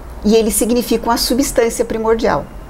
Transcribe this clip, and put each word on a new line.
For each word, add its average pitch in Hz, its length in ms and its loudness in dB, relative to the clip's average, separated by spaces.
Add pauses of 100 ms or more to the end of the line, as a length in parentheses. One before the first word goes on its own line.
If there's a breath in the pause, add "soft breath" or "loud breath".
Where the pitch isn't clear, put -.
(240)
E 208 120 4
eles 220 180 4
significam 233 580 0
a 233 60 2
substância 233 680 0
primordial. 220 640 0 (240)